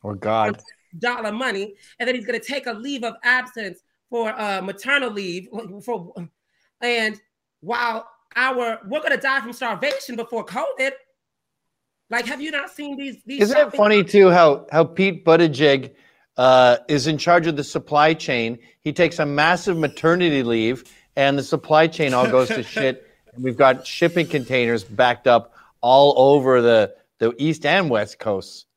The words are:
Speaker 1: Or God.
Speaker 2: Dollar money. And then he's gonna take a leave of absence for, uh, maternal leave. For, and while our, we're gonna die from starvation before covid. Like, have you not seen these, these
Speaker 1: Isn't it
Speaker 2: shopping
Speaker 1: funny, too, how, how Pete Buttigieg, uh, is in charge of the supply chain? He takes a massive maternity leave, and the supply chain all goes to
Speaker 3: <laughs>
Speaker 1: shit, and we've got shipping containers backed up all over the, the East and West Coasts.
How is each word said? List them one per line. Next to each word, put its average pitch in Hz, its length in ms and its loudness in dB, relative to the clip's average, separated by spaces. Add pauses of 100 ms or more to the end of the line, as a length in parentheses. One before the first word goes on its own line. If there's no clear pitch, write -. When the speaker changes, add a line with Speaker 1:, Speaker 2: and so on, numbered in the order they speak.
Speaker 1:
Or 104 120 -8
God. 104 440 -2 (400)
Speaker 2:
Dollar 226 340 -6
money. 214 420 -8 (240)
And 240 100 -4
then 254 60 -2
he's 240 100 -8
gonna 233 160 -6
take 269 260 -10
a 240 60 -8
leave 240 320 -10
of 226 100 -8 (100)
absence 240 560 -4 (280)
for, 233 220 -6 (100)
uh, 196 220 -4
maternal 240 480 -4
leave. 190 380 -10 (360)
For, 185 300 -10 (680)
and 226 400 -4 (400)
while 226 480 -6 (280)
our, 247 520 -2
we're 285 140 -6
gonna 294 180 0
die 269 200 -2
from 233 120 -14
starvation 240 640 -6
before 220 280 -8
covid. 269 480 -6 (1160)
Like, 233 160 -4
have 262 140 -10
you 311 100 -10
not 302 200 -6
seen 285 260 -12
these, 277 280 -12
these 269 180 -2
Speaker 1:
Isn't 226 140 0
it 302 40 4
Speaker 2:
shopping 254 180 0
Speaker 1:
funny, 208 260 4
too, 196 260 6
how, 160 420 4
how 160 120 4
Pete 180 400 -4
Buttigieg, 143 680 4 (440)
uh, 127 420 6 (100)
is 143 180 0
in 156 120 -2
charge 175 280 2
of 160 100 -4
the 143 80 -6
supply 151 500 0
chain? 120 440 -4 (220)
He 151 120 -6
takes 170 280 0
a 151 60 0
massive 165 500 0
maternity 160 680 0
leave, 117 420 -2 (320)
and 139 220 0
the 135 40 -4
supply 156 440 2
chain 160 280 -2
all 127 140 2
goes 127 200 2
to 220 140 -4
Speaker 3:
<laughs> - 20 -8
Speaker 1:
shit, - 420 -6 (280)
and 123 100 -12
we've 127 120 -4
got 131 300 2
shipping 170 400 -2
containers 123 560 -2
backed 123 460 -2
up 120 240 2 (300)
all 135 340 6
over 131 440 4
the, 113 340 4 (240)
the 117 200 0
East 151 260 -4
and 170 260 0
West 107 280 -4
Coasts. - 480 -8 (100)